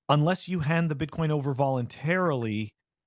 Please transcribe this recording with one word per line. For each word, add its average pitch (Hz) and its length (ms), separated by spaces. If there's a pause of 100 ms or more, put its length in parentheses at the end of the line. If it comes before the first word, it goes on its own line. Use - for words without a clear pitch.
(100)
unless 151 380
you 180 120
hand 165 300
the 151 40
Bitcoin 156 360
over 143 240
voluntarily, 131 1200 (320)